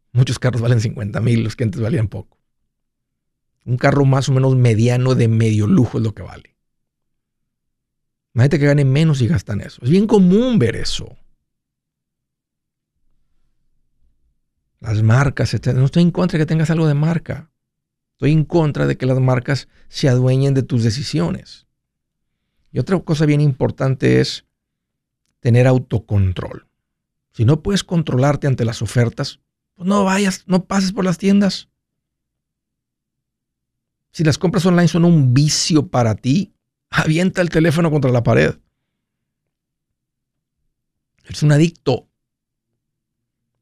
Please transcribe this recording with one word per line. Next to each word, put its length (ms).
muchos 280
carros 200
valen 200
cincuenta 400
mil, 240
los 100
que 100
antes 160
valían 280
poco. 280
Un 140
carro 260
más 240
o 40
menos 240
mediano 580
de 140
medio 380
lujo 320
es 60
lo 100
que 80
vale. 340
Imagínate 240
que 80
gane 180
menos 360
y 80
gastan 320
eso. 240
Es 60
bien 180
común 500
ver 160
eso. 420
Las 220
marcas, 520
etcétera. 240
No 60
estoy 180
en 80
contra 260
de 60
que 60
tengas 220
algo 180
de 60
marca. 580
Estoy 180
en 120
contra 440
de 80
que 100
las 140
marcas 480
se 200
adueñen 440
de 120
tus 180
decisiones. 840
Y 80
otra 180
cosa 260
bien 160
importante 800
es 240
tener 300
autocontrol. 960
Si 120
no 180
puedes 220
controlarte 640
ante 160
las 180
ofertas, 580
pues 140
no 140
vayas, 440
no 180
pases 280
por 120
las 120
tiendas. 520
Si 140
las 140
compras 280
online 220
son 160
un 300
vicio 540
para 260
ti, 380
avienta 540
el 80
teléfono 400
contra 220
la 100
pared. 320
Eres 180
un 80
adicto. 580